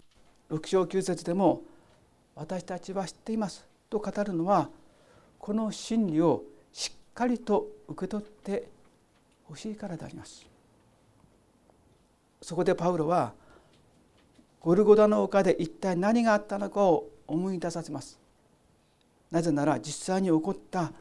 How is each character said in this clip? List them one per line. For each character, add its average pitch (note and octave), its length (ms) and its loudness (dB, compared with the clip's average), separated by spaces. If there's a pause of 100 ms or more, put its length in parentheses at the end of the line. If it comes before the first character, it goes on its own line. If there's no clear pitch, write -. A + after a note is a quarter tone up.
(480)
六 D#3 200 -6
章 F#3 180 2
九 F#3+ 160 -2
節 F3+ 220 -4
で F3 100 -2
も、 F#3+ 280 2 (760)
「私 E3+ 260 -8
た F3+ 160 -10
ち F#3 140 -12
は F#3+ 140 -4
知 - 60 -12
っ - 20 -18
て - 180 -10
い A3 40 -2
ま G#3 120 -2
す」 - 180 -16 (240)
と A3 80 -2
語 G3+ 260 -4
る G3+ 80 -6
の E3 140 -2
は、 F#3 240 2 (680)
こ - 140 -8
の A3 200 -2
真 A3+ 340 0
理 D#3 160 0
を D#3 220 4 (280)
し - 220 -8
っ - 180 -20
か A#3+ 140 -2
り A#3+ 120 0
と - 280 0 (220)
受 D#3 120 -10
け F#3 80 -6
取 G#3 160 -6
っ - 20 -20
て - 420 -8 (760)
ほ D3+ 120 -18
し A3 140 -12
い G#3+ 60 -10
か G#3 120 -12
ら F3 80 -8
で - 80 -12
あ - 40 -12
り - 60 -18
ま - 100 -14
す。 - 220 -20 (1900)
そ - 160 -10
こ F3+ 80 0
で G#3+ 100 4
パ F3 160 0
ウ F3+ 80 0
ロ D3+ 80 0
は、 D3+ 280 0 (1300)
ゴ E3 140 4
ル G#3 100 6
ゴ G#3 100 10
ダ G#3+ 140 8
の G#3 140 2
丘 G3 200 2
で F3+ 180 4
一 E3 80 -2
体 F#3 280 -4
何 A3 260 2
が A3+ 120 4
あ G#3 40 4
っ G#3 80 -8
た G3+ 120 -6
の G3+ 120 -6
か G3+ 140 2
を E3 240 4 (180)
思 F3+ 260 -2
い F3+ 60 -4
出 E3+ 120 -4
さ E3 120 -8
せ D#3+ 80 -12
ま C#3+ 100 -8
す。 - 180 -18 (1120)
な E3 120 0
ぜ E3 80 0
な C#3+ 140 2
ら、 C#3 160 2
実 - 260 -12
際 F#3+ 160 0
に F#3+ 60 0
起 D#3+ 120 4
こ F#3+ 120 -4
っ - 20 -2
た - 460 -6